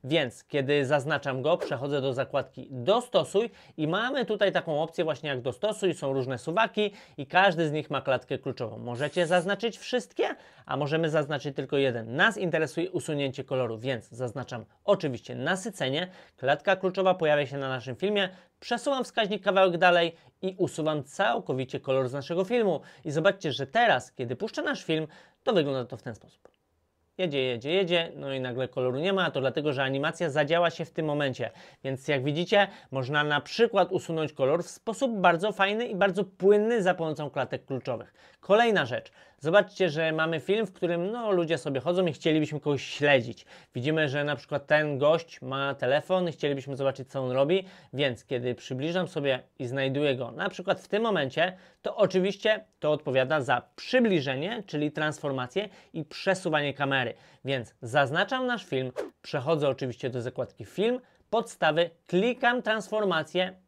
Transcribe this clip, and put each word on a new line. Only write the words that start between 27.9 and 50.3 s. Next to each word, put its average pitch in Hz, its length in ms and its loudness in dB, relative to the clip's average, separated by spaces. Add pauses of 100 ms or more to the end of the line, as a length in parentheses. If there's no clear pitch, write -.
no 143 180 -8
i 135 80 -4
nagle 127 280 -4
koloru 127 300 -2
nie 180 140 0
ma, 180 180 0
to 139 100 -4
dlatego, 139 320 -2
że 131 100 -2
animacja 143 480 -2
zadziała 156 400 2
się 165 140 -8
w - 60 -12
tym 160 160 -4
momencie. 143 440 -2 (340)
Więc 135 240 -4
jak 139 160 0
widzicie, 175 440 2 (220)
można 135 340 0
na 147 160 0
przykład 202 520 2
usunąć 160 400 -2
kolor 143 300 2
w - 80 -12
sposób 226 500 -4
bardzo 180 320 4
fajny 202 340 0
i 220 100 -6
bardzo 196 280 2
płynny 208 580 4
za 180 120 4
pomocą 156 360 -4
klatek 131 340 -4
kluczowych. 123 500 -6 (260)
Kolejna 202 460 4
rzecz. 113 260 -6 (280)
Zobaczcie, 190 500 4
że 160 220 0
mamy 160 280 0
film, 208 260 0
w - 60 -14
którym, 170 380 -2
no, 226 220 -4
ludzie 165 260 2
sobie 131 220 -4
chodzą 175 260 0
i 160 60 0
chcielibyśmy 151 480 0
kogoś 143 240 0
śledzić. 135 600 2 (280)
Widzimy, 151 340 0
że 143 160 -2
na 147 120 -2
przykład 143 300 -8
ten 151 320 2
gość 156 440 2
ma 135 320 -4
telefon 151 540 0
i 160 40 -4
chcielibyśmy 139 440 -4
zobaczyć, 135 340 -2
co 135 140 -4
on 127 60 -2
robi, 147 340 2 (280)
więc 127 320 -2
kiedy 123 300 -2
przybliżam 165 540 -4
sobie 139 340 -2 (160)
i 131 80 -6
znajduję 135 500 0
go 123 140 -8